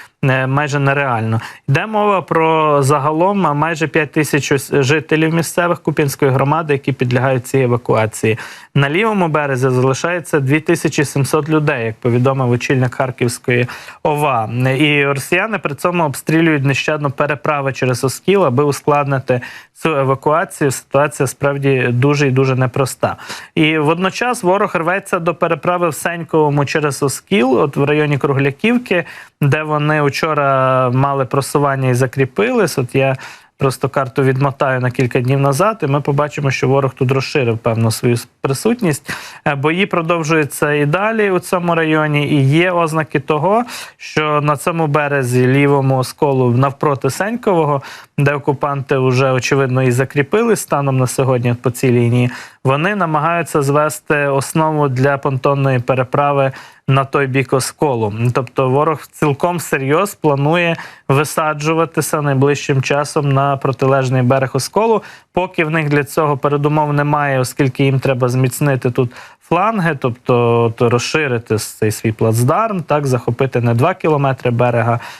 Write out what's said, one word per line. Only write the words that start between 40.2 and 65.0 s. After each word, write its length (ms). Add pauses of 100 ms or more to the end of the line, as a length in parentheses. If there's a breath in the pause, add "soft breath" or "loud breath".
і 140
далі 440
у 80
цьому 360
районі, 540
і 200
є 220
ознаки 500
того, 440 (320 loud breath)
що 440
на 160
цьому 300
березі, 600
лівому 520
Осколу, 520
навпроти 600
Сенькового, 720 (360 loud breath)
де 160
окупанти 640
вже, 320
очевидно, 520
і 80
закріпились 720
станом 360
на 100
сьогодні, 460
от 100
по 80
цій 200
лінії, 400 (340 loud breath)
вони 320
намагаються 640
звести 640
основу 640
для 300
понтонної 600
переправи 760 (360 loud breath)
на 160
той 220
бік 260
Осколу. 600 (200)
Тобто 360
ворог 420
цілком 440
всерйоз 580
планує 640 (320 loud breath)
висаджуватися 1120
найближчим 600
часом 500
на 240
протилежний 640
берег 320
Осколу, 480 (300 loud breath)